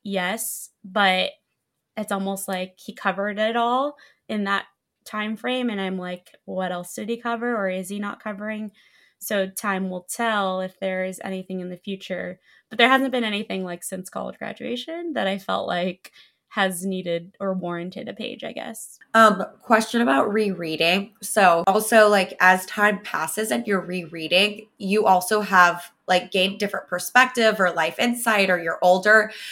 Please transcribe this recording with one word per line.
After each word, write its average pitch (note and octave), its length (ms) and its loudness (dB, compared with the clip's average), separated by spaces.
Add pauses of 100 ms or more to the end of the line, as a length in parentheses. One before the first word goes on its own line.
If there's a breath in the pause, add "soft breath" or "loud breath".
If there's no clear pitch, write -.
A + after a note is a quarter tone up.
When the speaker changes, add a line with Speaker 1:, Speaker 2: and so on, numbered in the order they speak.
Speaker 1:
yes, G3 640 -4 (160)
but F#3 460 2 (680)
it's G#3 160 -6
almost G3 340 -4
like F#3 300 -6
he - 160 -16
covered G3 460 -2
it A3 180 0
all B3+ 400 0 (320 soft breath)
in G#3+ 160 -4
that G3 220 -2 (380)
time G#3+ 320 -6
frame, B3 340 -4
and G3+ 100 -4
I'm F#3 180 -4
like, F3+ 460 -10
"What F#3 280 -4
else F3+ 220 -10
did G#3+ 140 -8
he A#3 80 -4
cover, A#3 400 -4
or G3 120 -2
is F#3 200 -6
he G3+ 100 -8
not G3+ 240 -8
covering?" G#3+ 500 -10 (460 soft breath)
So G3 280 -2
time F#3+ 420 -4
will F#3 220 -8
tell G3+ 500 -2
if F#3 200 -8
there F#3 240 -4
is F#3 180 -8
anything F#3 380 -6
in F3+ 100 -8
the F3+ 60 -12
future. F#3 640 -10 (280 soft breath)
But A3 100 -8
there A#3 100 6
hasn't C4 240 2
been B3 120 -2
anything, G3+ 400 -4
like, F3 200 -10
since F#3 260 -10
college - 280 -8
graduation D#4+ 720 -8
that G#3+ 160 -2
I G3 100 -2
felt F#3+ 300 -4
like F3+ 420 -4 (380 soft breath)
has F#3+ 360 -2
needed F#3 560 -6
or G3 140 -2
warranted F3+ 540 -6
a - 40 -10
page, - 320 -10
I - 80 -10
guess. - 460 -14 (160)
Speaker 2:
Um, G#3+ 280 8 (200)
question A3+ 400 2
about A#3+ 300 2
rereading. F3 800 0 (100)
So F3 440 4
also, G#3+ 420 6
like, G3 320 2
as F#3 260 6
time G#3 360 0
passes F3+ 480 -4
and A#3 160 -2
you're G3 140 0
rereading, F3 880 -2 (100)
you G3+ 300 2
also F#3+ 340 4
have, F3+ 520 4 (160)
like, F3+ 220 2
gained G3 280 0
different - 300 -6
perspective A3+ 720 2
or F3+ 100 4
life E3 280 -2
insight, A#3 520 2
or F3 100 2
you're E3 220 -4
older. G#3 480 6 (220 loud breath)